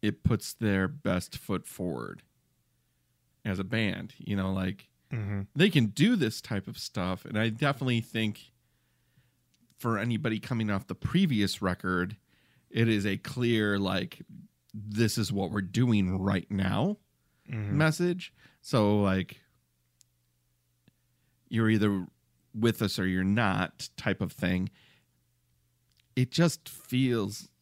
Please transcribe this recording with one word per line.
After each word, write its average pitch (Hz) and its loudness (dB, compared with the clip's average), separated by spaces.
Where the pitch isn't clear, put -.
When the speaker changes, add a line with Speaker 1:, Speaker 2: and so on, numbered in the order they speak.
Speaker 1:
it 104 -2
puts - 0
their 98 2
best - -4
foot - -6
forward 58 -8
as 95 -2
a 95 -2
band. 101 -2
You - -4
know, 95 0
like, 95 -4
Speaker 2:
Mm-hmm. 101 -4
Speaker 1:
they 180 4
can 139 4
do 202 4
this 123 0
type 101 -6
of - -12
stuff. 92 -4
And 107 -6
I 113 2
definitely 127 0
think 110 -4
for 113 0
anybody 113 -2
coming 113 -2
off 98 -2
the - -8
previous 139 0
record, 92 0
it 113 2
is 104 2
a 98 0
clear, 110 0
like, 92 -4
this 107 0
is 110 0
what 98 -2
we're 104 -2
doing 98 2
right 95 0
now 101 0
Speaker 2:
Mm-hmm. 110 -4
Speaker 1:
message. 175 0
So, 104 4
like, 95 0
you're 110 2
either 101 2
with 110 2
us 104 -2
or 95 0
you're 92 2
not 98 0
type - -2
of 90 -2
thing. 90 -2
It 123 2
just - 2
feels 120 -2